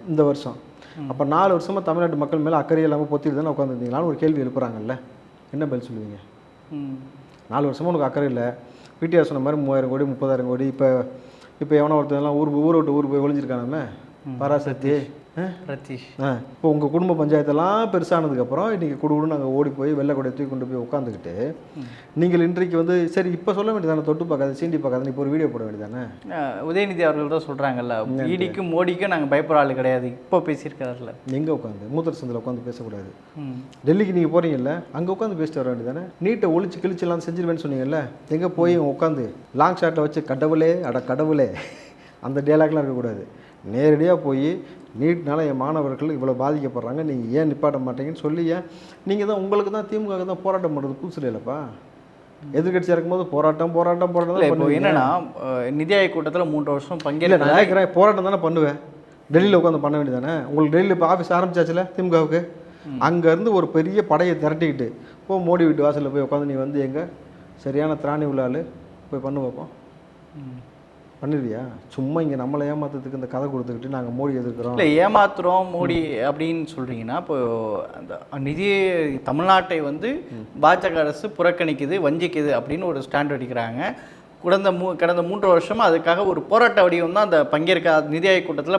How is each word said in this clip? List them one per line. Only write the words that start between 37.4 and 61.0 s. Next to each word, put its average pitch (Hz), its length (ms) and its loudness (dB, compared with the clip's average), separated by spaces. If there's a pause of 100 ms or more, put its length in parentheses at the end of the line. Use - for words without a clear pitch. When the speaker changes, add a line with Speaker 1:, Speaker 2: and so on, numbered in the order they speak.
Speaker 1:
சொன்னீங்கல்ல, 139 320 -2 (300)
எங்க 165 200 0
போய் 170 300 4
Speaker 2:
ம். 147 80 2
Speaker 1:
உட்காந்து 139 420 0 (260)
லாங் 165 200 4
ஷாட்டை 160 240 0
வச்சு, 151 240 0
"கடவுளே, 156 580 2
அட 127 200 -2
கடவுளே," 143 480 2 (720)
அந்த 139 200 -4
டயலாக்லாம் 156 420 4
இருக்கக்கூடாது. 120 440 -6 (480)
நேரடியா 151 400 4
போய், 147 480 -2 (380)
"நீட்னால 156 460 0
என் 135 80 -2
மாணவர்கள் 143 640 -2
இவ்வளோ 131 220 0
பாதிக்கப்படுறாங்க, 135 640 -2
நீங்க 131 360 -2
ஏன் 156 140 2
நிப்பாட்ட 143 240 0 (100)
மாட்டீங்கன்னு?" 135 280 -6
சொல்லி, 160 300 -2
ஏன் 170 160 -2 (420)
நீங்க 202 220 -2
தான், 214 100 0
உங்களுக்கு 196 360 0
தான், 214 120 -4
திமுக 202 420 -4
தான் 185 180 -6
போராட்டம் 180 380 -2
பண்றது 135 100 -4
புதுசு 160 320 -10
இல்லைல்லப்பா. 117 320 -4 (1000)
எதிர்க்கட்சியா 180 360 0
இருக்கும்போது 175 360 2
போராட்டம், 156 460 2
போராட்டம், 175 400 2
போராட்டம் 175 300 2
Speaker 2:
இல்ல, 160 140 4
Speaker 1:
தான் 160 40 0
Speaker 2:
இப்போ 160 60 2
Speaker 1:
பண்ணுவீங்க. 147 280 4
Speaker 2:
என்னன்னா, 151 300 2 (220)
அஹ், 127 260 -2
நிதி 156 240 0
ஆயோக் 190 220 4
கூட்டத்துல 160 320 -2
மூன்று 151 220 0
வருஷம் 143 260 -4 (220)
Speaker 1:
இல்ல, 175 180 6
நான் 147 120 4
Speaker 2:
பங்கேற்கல. 147 40 6
Speaker 1:
கேட்குறேன், 185 380 6
போராட்டம் 196 320 6
தானே 196 120 0
பண்ணுவேன். 160 400 2 (580)
டெல்லியில - 20 8
உட்காந்து 170 440 6
பண்ண 147 180 0
வேண்டியதானே? 139 480 -2
உங்களுக்கு 151 340 4
டெல்லியில 196 100 4
இப்போ 170 260 4